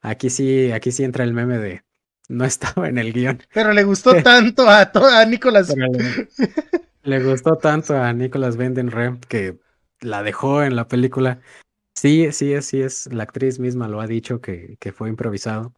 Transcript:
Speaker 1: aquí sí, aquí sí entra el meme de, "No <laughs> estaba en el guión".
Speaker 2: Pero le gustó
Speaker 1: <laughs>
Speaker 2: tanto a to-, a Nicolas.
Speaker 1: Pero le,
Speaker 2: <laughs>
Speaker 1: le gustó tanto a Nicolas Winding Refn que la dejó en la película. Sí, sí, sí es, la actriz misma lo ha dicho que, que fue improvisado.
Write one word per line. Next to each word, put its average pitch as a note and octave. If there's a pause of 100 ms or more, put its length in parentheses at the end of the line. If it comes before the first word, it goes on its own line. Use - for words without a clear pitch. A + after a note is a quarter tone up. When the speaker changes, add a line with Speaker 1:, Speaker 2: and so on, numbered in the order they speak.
Speaker 1:
aquí A2+
sí, C3
aquí A2+
sí C3+
entra B2+
el A#2+
meme A#2+
de, G2 (460)
"No B2+
<laughs> -
estaba -
en B2+
el A2+
guión". B2 (100)
Speaker 2:
Pero G#3+
le G#3
gustó G3
Speaker 1:
<laughs> E3+
Speaker 2:
tanto A#3+
a G#3
to-, A3
a A#3
Nicolas. A3
Speaker 1:
Pero C3
le, B2+ (100)
Speaker 2:
<laughs> -
Speaker 1:
le C3+
gustó C3+
tanto D#3
a A#2+
Nicolas B2+
Winding B2+
Refn B2
que F#2+ (400)
la G#2
dejó C3+
en C3
la A#2
película. B2+ (540)
Sí, D3+
sí, C#3+
sí C3+
es, C3
la A2
actriz B2+
misma B2
lo G#2+
ha A2
dicho A#2
que, -
que G2
fue A2
improvisado. A2